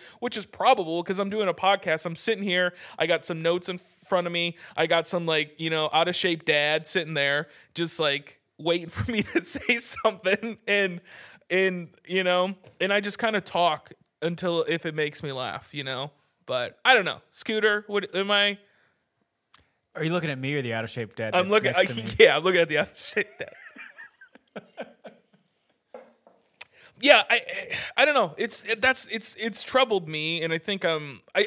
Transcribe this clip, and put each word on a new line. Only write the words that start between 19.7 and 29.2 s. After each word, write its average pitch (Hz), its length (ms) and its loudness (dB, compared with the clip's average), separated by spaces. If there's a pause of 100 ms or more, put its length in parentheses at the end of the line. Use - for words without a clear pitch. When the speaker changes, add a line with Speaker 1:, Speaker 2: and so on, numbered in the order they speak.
Speaker 2:
Are - 100 -6
you 160 80 -2
looking 165 200 -2
at 131 80 -8
me 135 160 -4
or 139 80 -2
the 120 100 -4
out 113 100 -2
of 113 60 -8
shape 110 260 -10
dad 110 200 -4
Speaker 1:
I'm 185 120 2
Speaker 2:
that's 196 40 -6
Speaker 1:
looking, 208 220 4
Speaker 2:
next 190 180 2
Speaker 1:
I, - 20 -8
Speaker 2:
to - 0 -
me? 220 220 -6
Speaker 1:
<laughs> - 40 4
yeah, 156 180 10
I'm 156 60 0
looking 180 180 4
at 165 80 0
the 151 100 0
out 151 100 -2
of - 80 -20
shape - 400 -6
dad. - 160 -12 (1040)
<laughs> 190 80 -14 (2500)
Yeah, 262 280 8
I, 233 60 6
I, - 420 -4 (240)
I 269 40 8
don't 294 100 4
know. 190 200 2
It's, - 300 -6
it, 214 160 -4
that's, 254 260 2
it's, 220 320 -8